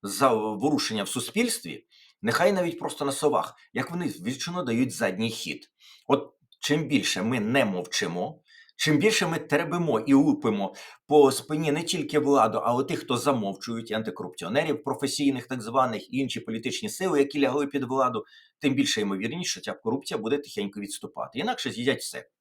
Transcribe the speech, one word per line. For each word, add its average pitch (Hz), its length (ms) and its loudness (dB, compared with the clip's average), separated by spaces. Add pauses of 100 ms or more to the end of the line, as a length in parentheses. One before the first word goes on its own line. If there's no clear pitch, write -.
заворушення 110 1000 0
в 98 60 -6
суспільстві, 196 760 -4 (360)
нехай 190 300 2
навіть 180 280 0
просто 147 260 -6
на 135 60 -2
словах, 139 440 0 (180)
як - 180 -4
вони 175 160 -4
вічно 175 560 -6
дають 131 280 0
задній 107 380 -2
хід. - 400 -10 (380)
От - 260 0 (260)
чим 151 280 0
більше 101 360 0
ми 120 160 0
не 117 260 2
мовчимо, 90 760 -4 (340)
чим 151 220 2
більше 196 300 4
ми 160 120 -2
теребимо 156 600 0
і 139 140 2
лупимо 117 640 4 (320)
по 143 240 10
спині 156 400 -2
не 160 120 0
тільки 156 360 0
владу, 120 440 4
але 120 200 2
тих, 151 160 -4
хто 123 180 -2
замовчують, 113 760 -2
і - 20 -4
антикорупціонерів 110 920 -2
професійних 135 640 -2
так 127 140 -6
званих, 117 520 0
і 127 40 0
інші 131 220 -2
політичні 113 500 -6
сили, 175 300 0
які 143 200 2
лягли 139 280 2
під 139 160 -2
владу, 123 420 0 (340)
тим 139 140 2
більше 135 280 2
ймовірність, 101 480 -4
що - 120 -6
ця 101 120 -8
корупція 127 440 -4
буде 113 200 0
тихенько 104 420 -8
відступати. - 600 -10
Інакше 190 320 -4
з'їдять 127 280 0
все. - 300 -10 (120)